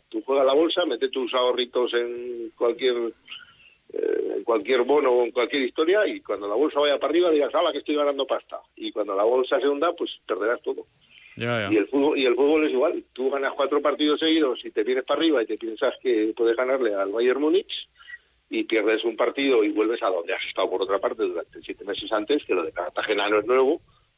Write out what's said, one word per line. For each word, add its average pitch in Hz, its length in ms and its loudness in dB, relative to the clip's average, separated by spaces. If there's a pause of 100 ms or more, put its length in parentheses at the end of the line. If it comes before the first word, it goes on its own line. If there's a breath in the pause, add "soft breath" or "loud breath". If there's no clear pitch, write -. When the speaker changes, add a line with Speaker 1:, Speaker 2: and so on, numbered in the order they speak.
Speaker 1:
Tú - 140 -8
juegas 135 240 2
la 135 80 4
bolsa, 170 320 2
mete 131 240 -2
tus 131 240 -4
ahorritos 123 600 0
en 120 600 -6
cualquier, 120 400 0 (1000 loud breath)
eh, 50 440 -2
en 101 60 -6
cualquier 117 400 0
bono 135 280 2
o 123 140 4
en 110 60 -4
cualquier 127 320 -2
historia 170 440 2
y - 140 -6
cuando 101 260 -6
la 104 80 -2
bolsa 143 240 0
vaya 147 200 2
para 139 120 -2
arriba 175 200 4
digas, 143 220 2
"¡Hala, 160 200 2
que 143 60 -8
estoy 151 160 -4
ganando 143 300 0
pasta!". - 360 -6 (160)
Y 110 160 -8
cuando 101 220 -4
la 101 80 2
bolsa 127 360 2
se 135 80 0
hunda, 143 260 0
pues - 180 -6 (140)
perderás 110 360 -2
todo. - 240 -8 (500 loud breath)
Speaker 2:
Ya, 117 340 -2
ya. 104 40 0
Speaker 1:
Y 107 40 4
el 101 100 0
fútbol, 143 300 2
y 131 80 0
el 120 100 4
fútbol 151 300 4
es 135 60 0
igual. 156 320 0 (100)
Tú 131 160 -2
ganas 135 240 -2
cuatro 143 280 0
partidos 147 400 2
seguidos 160 420 2
y 117 80 -14
te 110 120 0
vienes 127 200 -2
para 147 160 -2
arriba 151 240 2
y - 20 -4
te 107 120 -4
piensas 113 440 -2
que 110 240 2 (100)
puedes 117 200 2
ganarle 127 400 0
al 98 160 -2
Bayern 123 300 2
Múnich 160 460 0 (600 loud breath)
y 113 140 -2
pierdes 110 400 2
un 113 140 -2
partido 123 460 2
y 104 60 2
vuelves 110 320 0
a 110 80 0
donde 90 240 -2
has 90 140 -6
estado 95 220 -2
por 92 120 -2
otra 95 180 0
parte 110 240 -4
durante 85 380 -6
siete - 220 -14
meses 98 300 -8
antes, 107 320 0
que 101 100 -2
lo 87 80 0
de 80 80 -8
Cartagena 101 580 -4
no 104 100 2
es 101 60 0
nuevo, 131 360 2 (360 soft breath)